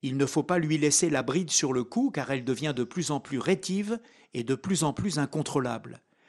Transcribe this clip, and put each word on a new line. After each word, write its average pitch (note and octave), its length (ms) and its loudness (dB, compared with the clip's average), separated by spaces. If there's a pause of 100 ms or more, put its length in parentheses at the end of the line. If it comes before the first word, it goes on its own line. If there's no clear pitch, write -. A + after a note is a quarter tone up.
Il C3+ 140 -2
ne C#3 80 4
faut D3 200 0
pas F3+ 140 2
lui D#3 200 2
laisser D3+ 320 4
la C3 140 2
bride D#3 260 0
sur C3+ 220 2
le B2+ 100 2
cou, - 280 0
car C3 200 -4
elle C3+ 140 -2
devient C3+ 300 -2
de B2 100 0
plus D3+ 260 -4
en D3 80 0
plus C3 220 -4
rétive F#3+ 580 -2 (340)
et A#2+ 120 -4
de B2+ 100 2
plus E3 300 0
en D3 80 2
plus A#2+ 260 -2
incontrôlable. C3 840 -2 (280)